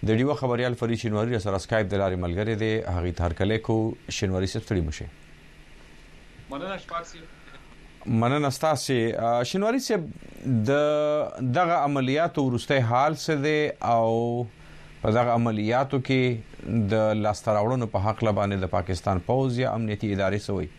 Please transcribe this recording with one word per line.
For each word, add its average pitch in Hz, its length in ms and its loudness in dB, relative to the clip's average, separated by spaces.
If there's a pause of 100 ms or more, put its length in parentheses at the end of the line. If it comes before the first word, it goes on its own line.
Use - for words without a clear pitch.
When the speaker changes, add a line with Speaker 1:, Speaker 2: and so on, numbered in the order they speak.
Speaker 1:
د 110 120 4
ډیوه 139 200 2
خبریال 123 400 0
فرید 117 220 0
شینواري 113 420 0
سره 98 220 0
سکایپ 110 260 2
د 98 120 0
لارې 95 200 2
ملګری 98 400 -2
دی، 110 80 0 (240)
هغې 87 240 -2
ته 87 80 0
هرکلی 98 400 0
کوو. 113 160 2 (340)
شینواري 95 360 0
صاحب، 110 120 -6
ستړي 95 220 0
مه 76 100 -6
شئ. - 100 -10 (1500)
Speaker 2:
مننه، 180 320 -8
شپاک 170 260 -8
صاحب. 165 160 -18 (960)
Speaker 1:
مننه 139 340 2
ستاسې. 143 420 0 (280)
آ، 120 240 2
شینواري 220 340 0
صاحب، 214 180 0 (680)
د - 20 4 (880)
دغه 175 180 4 (140)
عملیاتو 143 580 0
وروستی 127 320 2 (100)
حال 135 240 4
څه 151 200 -2 (120)
دی 151 140 2 (320)
او 113 180 4 (920)
په 110 160 4
دغه 120 180 2
عملیاتو 117 680 0
کې 131 140 4 (760)
د 107 260 2
لاسته 107 380 0
راوړنو 117 340 0
په 104 40 2 (100)
هکله 110 320 2
باندې 101 160 0 (100)
د 90 100 -4
پاکستان 92 540 0
پوځ 135 200 2 (160)
یا 113 120 -2
امنیتي 107 340 -2
ادارې 98 340 0
څه - 120 -6
وایي؟ 76 200 -4